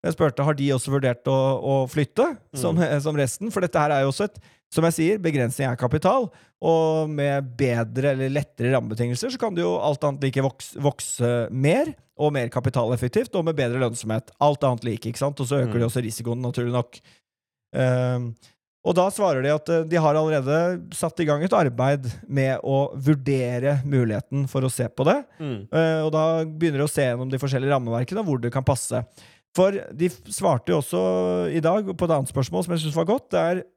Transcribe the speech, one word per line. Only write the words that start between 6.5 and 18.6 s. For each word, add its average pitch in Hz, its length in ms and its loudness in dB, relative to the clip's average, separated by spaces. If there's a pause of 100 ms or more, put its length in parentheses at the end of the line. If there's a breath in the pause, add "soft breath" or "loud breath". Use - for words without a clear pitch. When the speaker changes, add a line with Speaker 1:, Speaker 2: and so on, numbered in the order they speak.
Speaker 1:
og 160 480 2
med 139 480 -2
bedre 120 540 0
eller 131 180 -2
lettere 135 440 -2
rammebetingelser, 120 580 -2
så 254 80 -8
kan 214 160 -2
det 170 80 -2
jo 175 160 0
alt 143 240 0
annet 143 200 -2
like 135 200 0
voks-, - 340 -4
vokse 123 760 0
mer, 170 420 2 (260)
og 147 140 2
mer 123 160 -2
kapitaleffektivt, 127 840 0
og 170 100 0
med 165 100 0
bedre 127 240 0
lønnsomhet. 110 500 -2 (120)
Alt 147 220 2
annet 127 200 0
like, 113 240 -4
ikke 113 100 -6
sant? 143 220 -2
Og 131 80 -2
så 139 140 0
øker 120 120 0
Speaker 2:
Mm. 117 60 2
Speaker 1:
det 117 80 2
også 123 160 -2
risikoen, 117 380 -6
naturlig 120 320 -2
nok. - 260 -2 (760 soft breath)
Ehm, 127 580 0 (520 soft breath)